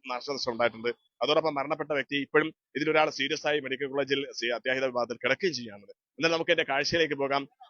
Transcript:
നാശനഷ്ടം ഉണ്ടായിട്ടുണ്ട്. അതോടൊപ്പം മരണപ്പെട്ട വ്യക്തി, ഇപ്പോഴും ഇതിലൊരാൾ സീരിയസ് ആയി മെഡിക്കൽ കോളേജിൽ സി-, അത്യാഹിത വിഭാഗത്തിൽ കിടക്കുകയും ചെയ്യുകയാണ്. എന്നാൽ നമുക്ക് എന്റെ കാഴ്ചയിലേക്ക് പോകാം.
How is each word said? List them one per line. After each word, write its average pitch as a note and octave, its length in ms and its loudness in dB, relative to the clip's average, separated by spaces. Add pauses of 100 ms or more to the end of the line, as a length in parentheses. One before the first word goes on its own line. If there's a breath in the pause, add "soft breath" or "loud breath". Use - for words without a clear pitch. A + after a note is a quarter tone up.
നാശനഷ്ടം B2 460 -4
ഉണ്ടായിട്ടുണ്ട്. A2+ 360 0 (340)
അതോടൊപ്പം D3+ 320 2
മരണപ്പെട്ട D3 380 -4
വ്യക്തി, C#3 240 -2
ഇപ്പോഴും D3+ 380 2 (220)
ഇതിലൊരാൾ D#3 340 4
സീരിയസ് C#3+ 360 -4
ആയി D3+ 140 2
മെഡിക്കൽ C3 260 -4
കോളേജിൽ C#3 460 -2
സി-, A#2 200 -2
അത്യാഹിത C3 320 0
വിഭാഗത്തിൽ A#2+ 400 -2
കിടക്കുകയും C3+ 300 2
ചെയ്യുകയാണ്. G#2+ 280 -12 (100)
എന്നാൽ - 380 -2
നമുക്ക് E3 200 0
എന്റെ D#3+ 180 4
കാഴ്ചയിലേക്ക് D3 460 2
പോകാം. C#3 340 0 (220)